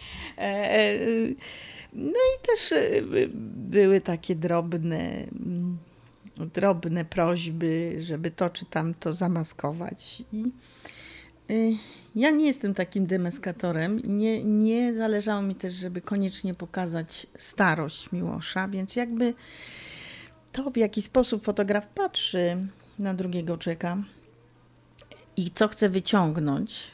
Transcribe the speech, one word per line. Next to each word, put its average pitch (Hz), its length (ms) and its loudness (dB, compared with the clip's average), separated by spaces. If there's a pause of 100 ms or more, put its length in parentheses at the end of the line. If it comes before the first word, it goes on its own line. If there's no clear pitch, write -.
(380)
E, - 40 -6
e, 208 600 2
y, 226 340 2 (580)
no - 180 -4
i 508 360 4
też, 453 240 2
y, 330 40 2
y, - 540 2 (260)
były 196 460 6
takie 170 340 -2
drobne, 165 640 0
mm, - 760 -4 (760)
drobne 175 520 2
prośby, 165 960 0
żeby 165 320 -4
to 170 180 0
czy - 160 -10
tamto 160 480 -2
zamaskować. 175 1080 -4 (100)
I, 220 100 -4 (1080)
y, 226 200 4 (440)
ja 254 160 4
nie 302 160 6
jestem 226 260 0
takim 190 340 0
demaskatorem 175 960 0
i - 60 -4
nie, 214 340 2
nie 220 500 4
zależało 214 480 0
mi 196 140 -2
też, 185 180 -6
żeby 180 280 -6
koniecznie 190 520 -2
pokazać 165 760 -6 (100)
starość 165 760 0
Miłosza, 180 560 -4
więc 196 280 -6
jakby 240 380 0 (1160)
to, 269 200 -4
w 247 60 0
jaki 208 240 2
sposób 240 420 2
fotograf 208 440 2
patrzy 180 720 0 (420)
na 196 140 0
drugiego 175 440 -2
człowieka 175 400 -2 (1400)
i 175 140 -2
co 214 160 2
chce 208 220 2
wyciągnąć, 170 920 2 (100)